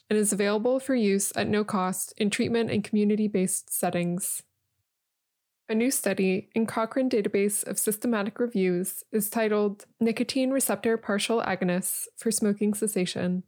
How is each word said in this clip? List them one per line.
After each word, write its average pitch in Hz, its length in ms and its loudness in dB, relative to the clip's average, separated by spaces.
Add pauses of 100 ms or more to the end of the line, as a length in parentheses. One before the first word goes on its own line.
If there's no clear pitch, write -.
and 214 80 2
is 208 140 2
available 214 480 2
for 262 160 0
use 202 400 2
at 208 140 0
no 208 160 2
cost 185 500 -2
in 208 140 0
treatment 226 420 0
and 208 100 0
community-based 208 960 0
settings. 175 640 -2 (1300)
A 220 80 0
new 240 160 2
study 190 640 0
in 226 100 2
Cochrane 240 440 -2
Database 208 580 0
of 202 100 -6
Systematic 214 600 -2
Reviews 190 720 0
is 214 180 0
titled 208 560 0 (140)
Nicotine 247 520 0
Receptor 233 440 0
Partial 226 460 0
Agonists 185 640 0 (100)
for - 160 -2
Smoking 208 420 2
Cessation. 180 760 -2